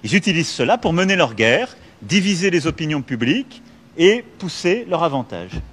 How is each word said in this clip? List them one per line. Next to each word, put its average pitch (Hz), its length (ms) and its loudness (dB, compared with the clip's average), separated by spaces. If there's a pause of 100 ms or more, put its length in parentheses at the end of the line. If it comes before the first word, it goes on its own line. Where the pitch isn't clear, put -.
Ils 123 120 0
utilisent 170 360 2
cela 170 260 2
pour 185 160 0
mener 190 220 2
leur 139 180 2
guerre, 117 420 2 (280)
diviser 185 480 0
les 165 160 0
opinions 151 340 -4
publiques 131 600 -2 (340)
et 208 260 4 (140)
pousser 190 500 -4
leur 170 140 -2
avantage. 120 600 -6 (120)